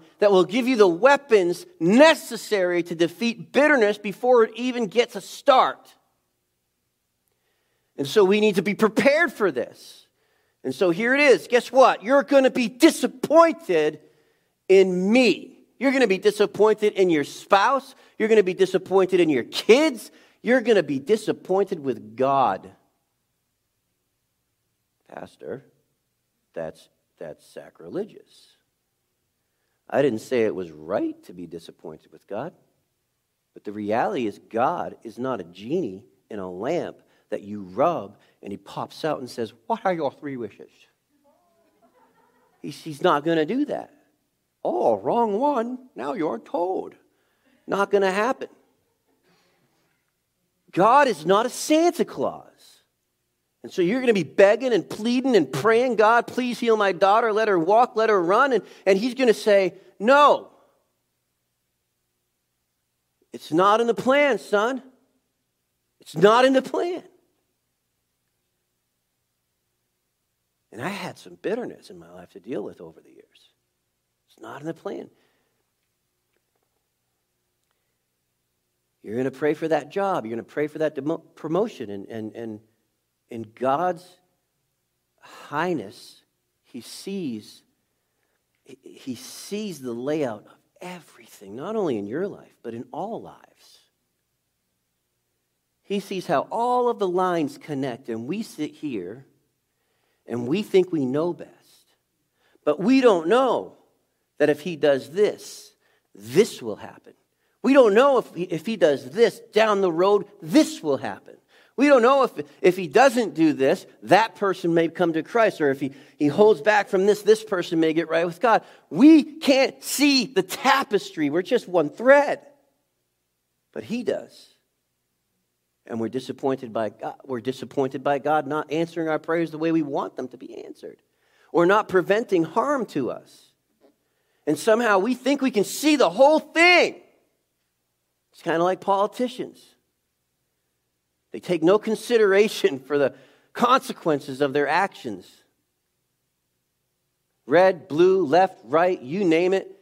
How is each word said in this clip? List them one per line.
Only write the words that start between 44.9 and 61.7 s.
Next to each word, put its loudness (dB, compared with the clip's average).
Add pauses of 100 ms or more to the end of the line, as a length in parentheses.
wrong -2
one. -4
Now -8
you're -6
told." -8 (720)
Not -2
gonna 2
happen. -4 (2250)
God 4
is -6
not 2
a -6
Santa 0
Claus. -10 (800)
And -18
so -2
you're 0
gonna 2
be 0
begging 2
and 0
pleading -2
and 2
praying, 0
"God, 2
please -6
heal 2
my 2
daughter. 2
Let 0
her 2
walk, 2
let 0
her 2
run." 2
And, 0 (220)
and 2
he's -4
gonna 2
say, 2 (260)
"No. 4 (2750)